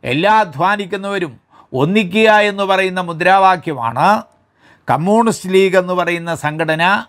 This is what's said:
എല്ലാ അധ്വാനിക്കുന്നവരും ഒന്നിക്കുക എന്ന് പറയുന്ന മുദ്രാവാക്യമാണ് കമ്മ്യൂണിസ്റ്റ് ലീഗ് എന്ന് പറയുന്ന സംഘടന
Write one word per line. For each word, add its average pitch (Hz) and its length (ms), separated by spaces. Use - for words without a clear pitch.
എല്ലാ 160 300
അധ്വാനിക്കുന്നവരും 190 880
ഒന്നിക്കുക 196 580
എന്ന് 196 220
പറയുന്ന 190 380
മുദ്രാവാക്യമാണ് 165 960
കമ്മ്യൂണിസ്റ്റ് 185 680
ലീഗ് 190 260
എന്ന് 180 180
പറയുന്ന 170 320
സംഘടന 156 400